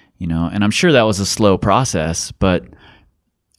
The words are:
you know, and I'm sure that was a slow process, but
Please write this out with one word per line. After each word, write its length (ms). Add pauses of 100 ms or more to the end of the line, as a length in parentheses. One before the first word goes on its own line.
(180)
you 100
know, 240
and 120
I'm 80
sure 200
that 120
was 160
a 60
slow 320
process, 760
but 340 (920)